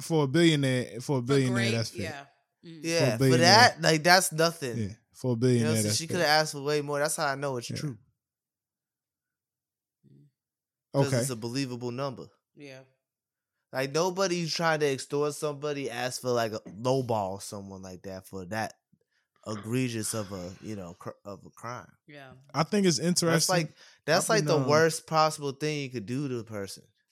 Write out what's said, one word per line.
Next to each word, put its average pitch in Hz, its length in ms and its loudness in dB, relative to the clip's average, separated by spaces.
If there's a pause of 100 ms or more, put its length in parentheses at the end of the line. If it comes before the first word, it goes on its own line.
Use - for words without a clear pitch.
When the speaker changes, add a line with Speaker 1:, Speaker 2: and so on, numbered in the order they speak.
Speaker 1:
for 156 240 0
a - 40 2
billionaire, 135 720 2
for 135 180 -2
a - 20 -2
Speaker 2:
For 120 60 -4
Speaker 1:
billionaire, 131 280 4
Speaker 2:
great, 117 180 0
Speaker 1:
that's 113 180 -2
fair. - 160 -8
Speaker 2:
yeah. 143 180 -8 (420)
Mm. 165 160 -18
Speaker 3:
Yeah, 165 160 -2
Speaker 1:
For 139 160 2
a 117 40 -4
Speaker 3:
for - 0 -
Speaker 1:
billionaire. 131 200 6
Speaker 3:
that, 190 440 8
like, 160 200 4
that's 180 300 6
nothing. 156 460 0
Speaker 1:
Yeah, 104 100 -2 (260)
for - 140 -4
a 127 40 2
Speaker 3:
You 117 40 0
know, - 40 -
Speaker 1:
billionaire, 117 360 4
Speaker 3:
so 107 120 2
Speaker 1:
that's 107 100 0
Speaker 3:
she 165 80 -6
Speaker 1:
fair. - 100 -4
Speaker 3:
coulda 170 120 2
asked 156 240 4
for 147 100 -8
way 147 200 0
more. 143 160 -4
That's 151 180 0
how 156 100 -2
I 139 100 0
know 139 200 -4
it's 120 140 -8
Speaker 1:
Yeah. 113 60 -6
Speaker 3:
true. 127 220 -8 (3000)
'Cause 139 140 2
Speaker 1:
Okay. 131 140 0
Speaker 3:
it's 135 100 -2
a 123 60 -8
believable 120 560 -6
number. 127 340 -8 (300)
Speaker 2:
Yeah. 135 260 -20 (880)
Speaker 3:
Like, 135 200 -4
nobody 175 480 0
who's 160 120 -4
trying 160 280 0
to 151 120 2
extort 143 420 -4
somebody 143 540 -6
asks 123 300 -6
for, 127 140 -4
like, 113 200 0
a 107 60 -6 (120)
lowball 110 680 0
someone 98 420 -14
like 92 200 -14
that 95 240 -12
for 95 200 -12
that 107 280 -6 (720)
egregious 110 680 -4
of 101 180 -8
a, 90 280 -10
you 107 140 -10
know, 90 200 -12
cr-, - 160 -16 (140)
of 101 220 -16
a - 40 -20
crime. 117 360 -14 (220)
Speaker 2:
Yeah. 139 240 -20 (200)
Speaker 1:
I 156 120 0
think 202 220 0
it's 165 120 2
interesting. 170 300 0
Speaker 3:
That's 165 200 2
like, 175 280 0 (280)
that's 175 200 2
Speaker 1:
I've - 40 -4
Speaker 3:
like 220 120 4
Speaker 1:
been, 151 80 0
Speaker 3:
the 151 140 2
Speaker 1:
um, 131 60 -2
Speaker 3:
worst 160 380 4
possible 156 460 2
thing 151 300 -4
you 131 80 -6
could 117 160 -8
do 131 200 -4
to 123 140 -4
a 107 40 -10
person. 104 380 -10 (300)